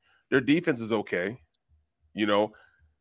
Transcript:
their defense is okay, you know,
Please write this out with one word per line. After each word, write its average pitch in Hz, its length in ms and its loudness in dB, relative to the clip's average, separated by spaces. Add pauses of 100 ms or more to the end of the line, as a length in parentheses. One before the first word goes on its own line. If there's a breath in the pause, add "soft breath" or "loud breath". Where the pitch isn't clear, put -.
(300)
their 131 120 2
defense 143 400 0
is 110 100 -4
okay, 101 460 -4 (760)
you 104 140 -2
know, 104 260 2 (480 soft breath)